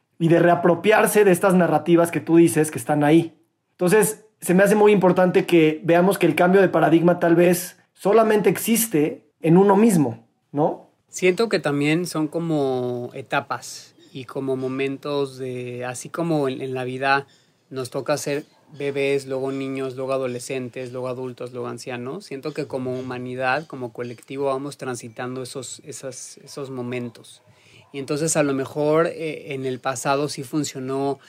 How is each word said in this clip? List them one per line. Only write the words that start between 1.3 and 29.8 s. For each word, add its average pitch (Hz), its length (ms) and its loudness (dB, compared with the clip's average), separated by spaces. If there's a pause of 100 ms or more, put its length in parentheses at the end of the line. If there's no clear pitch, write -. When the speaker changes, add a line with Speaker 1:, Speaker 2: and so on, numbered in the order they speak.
Speaker 1:
estas 180 220 2
narrativas 170 560 4
que 180 120 -4
tú 165 160 4
dices 156 340 4
que 135 80 -8
están 151 240 0
ahí. 165 340 4 (340)
Entonces, 185 540 0 (160)
se 180 120 0
me 196 100 6
hace 202 120 4
muy 208 160 6
importante 185 540 4
que 156 380 4
veamos 175 340 4
que 180 80 0
el 156 100 2
cambio 185 260 4
de 175 80 4
paradigma 165 500 4
tal 170 160 2
vez 175 420 2 (160)
solamente 214 560 2
existe 214 800 0 (140)
en 165 160 6
uno 196 180 6
mismo, 170 500 2 (280)
¿no? 151 360 -2 (200)
Speaker 2:
Siento 180 400 0
que 180 100 0
también 151 460 0
son 156 240 -4
como 131 840 -2
etapas 131 800 -8 (200)
y 135 100 -12
como 135 320 -6
momentos 135 800 -6
de, 123 460 -10
así 123 240 -10
como 156 400 -2
en, 131 140 -6
en 131 120 -8
la 127 120 -6
vida 139 420 -2 (420)
nos 131 200 -10
toca 143 260 -4
ser 147 300 -6 (260)
bebés, 139 540 -4
luego 135 260 -6
niños, 135 460 -8
luego 131 160 -6
adolescentes, 127 800 -8
luego 127 160 -8
adultos, 127 420 -10
luego 120 160 -10
ancianos. 123 580 -12
Siento 151 280 -12
que 151 140 -8
como 127 300 -6
humanidad, 127 720 -6
como 123 240 -12
colectivo, 123 540 -10
vamos 139 320 -6
transitando 127 640 -10
esos, - 400 -14
esas, 135 540 -16
esos 135 320 -14
momentos. 123 720 -10 (500)
Y 143 80 -12
entonces 151 380 -4
a 156 40 2
lo 139 140 0
mejor, 151 500 0
eh, 156 480 -10
en 131 140 -8
el 127 120 -8
pasado 139 480 -4